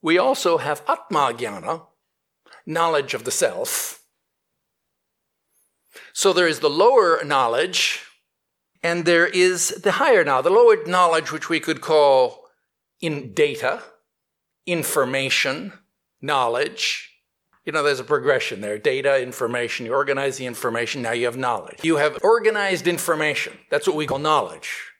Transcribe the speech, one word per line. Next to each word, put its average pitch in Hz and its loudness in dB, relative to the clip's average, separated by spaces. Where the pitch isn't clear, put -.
we 165 2
also 190 2
have 143 -4
Atma 147 -2
jnana, 117 -8
knowledge 156 -2
of 113 -8
the 127 -4
self. - -4
So 196 2
there 170 4
is 156 0
the 147 2
lower 185 4
knowledge, 143 0
and 170 -2
there 170 6
is 180 0
the 202 2
higher 247 4
knowledge. 135 2
The 175 4
lower 226 8
knowledge, 165 2
which 156 -8
we 165 0
could 151 -4
call 139 4
in 147 -6
data, 147 0
information, 139 -2
knowledge. 131 -2
You 160 -8
know, 151 -2
there's 143 0
a 127 -10
progression 127 0
there. 104 -6
Data, 135 0
information, 123 -4
you 117 -4
organize 139 -2
the 131 -10
information, 117 -6
now 117 -4
you 120 -2
have 120 -4
knowledge. 123 -6
You 160 2
have 151 0
organized 202 2
information. 156 -2
That's 147 0
what 160 0
we 151 -2
call 135 -4
knowledge. 139 -4